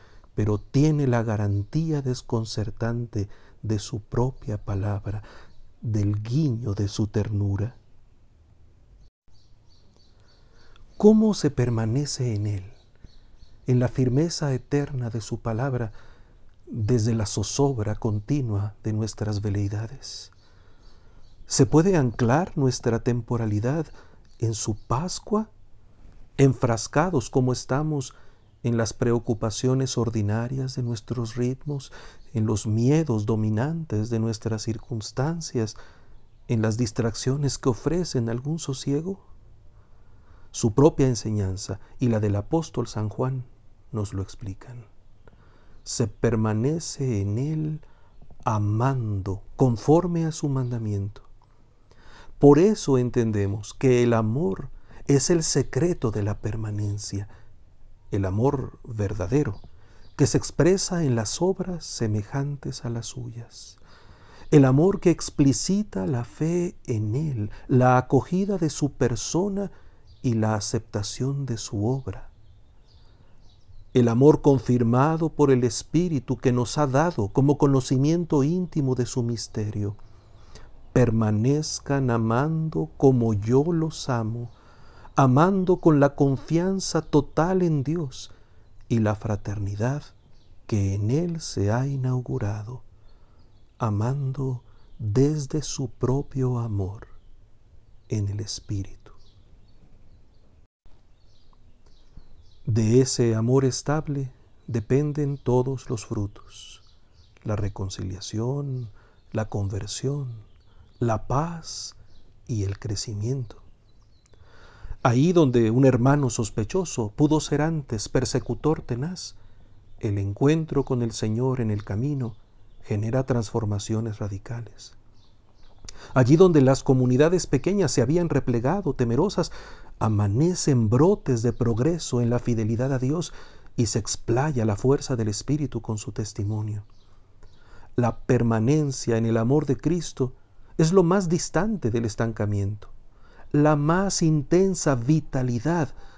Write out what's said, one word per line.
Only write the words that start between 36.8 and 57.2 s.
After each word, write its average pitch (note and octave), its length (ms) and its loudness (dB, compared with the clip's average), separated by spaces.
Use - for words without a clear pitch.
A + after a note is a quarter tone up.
que - 120 -2
ofrecen C#3 600 -2
algún C3+ 300 -4
sosiego. D3 640 -6
Su A2 240 -2
propia C#3+ 320 6
enseñanza G#2+ 720 -2
y B2 80 2
la A2 100 2
del G#2 160 2
apóstol B2+ 540 -4
San G#2+ 200 -4
Juan B2+ 360 -4
nos G#2 200 -4
lo G2 100 -4
explican. G#2+ 640 -14
Se - 240 -2
permanece A#2 1120 0
en G2+ 180 -2
Él D#3 420 -4
amando G#2+ 1000 -2
conforme E3 720 2
a D#3 60 -2
su D#3 160 -4
mandamiento. A2+ 720 -4
Por C#3+ 180 10
eso F3 400 4
entendemos G#2+ 720 0
que B2+ 300 4
el A#2+ 120 4
amor A#2+ 540 0
es C#3 240 4
el E3 140 2
secreto - 640 0
de G#2 140 -2
la G#2 160 -4
permanencia, G#2 880 -6